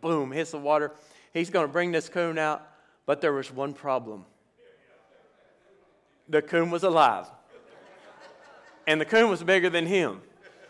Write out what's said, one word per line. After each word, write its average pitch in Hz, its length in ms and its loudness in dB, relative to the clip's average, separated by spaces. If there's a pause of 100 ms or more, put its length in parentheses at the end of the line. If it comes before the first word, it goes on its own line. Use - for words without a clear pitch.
boom, 156 300 -2
hits 156 200 -6
the 151 80 -10
water. 147 320 0 (420)
He's 170 160 -4
gonna 175 200 0
bring 175 240 -2
this 160 160 -2
coon 170 280 -4
out, 156 240 -2 (440)
but 143 160 -2
there 151 120 2
was 135 160 -6
one 135 240 -8
problem. 117 520 -6 (2000)
The 151 120 2
coon 170 280 0
was 170 140 -2
alive. 139 420 4 (1600)
And 156 140 2
the 156 60 -2
coon 226 240 6
was 170 120 -2
bigger 180 280 4
than 165 180 0
him. 156 340 0 (480)